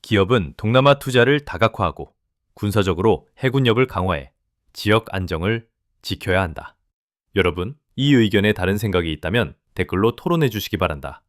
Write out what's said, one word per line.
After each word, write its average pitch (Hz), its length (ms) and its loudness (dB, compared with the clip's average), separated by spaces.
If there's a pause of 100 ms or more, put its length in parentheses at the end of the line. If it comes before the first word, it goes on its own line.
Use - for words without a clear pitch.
기업은 98 560 0
동남아 131 380 4
투자를 131 460 2
다각화하고 - 720 -2 (420)
군사적으로 98 720 0 (100)
해군력을 127 480 2
강화해 87 460 -4 (420)
지역 107 400 2
안정을 95 540 -4 (340)
지켜야 95 400 -2
한다. 80 340 -8 (600)
여러분, 90 400 -2 (200)
이 143 200 2
의견에 104 380 4
다른 95 240 -2
생각이 90 340 -2
있다면 82 420 -4 (220)
댓글로 95 400 0
토론해 165 340 0
주시기 101 280 -6
바란다. 73 520 -6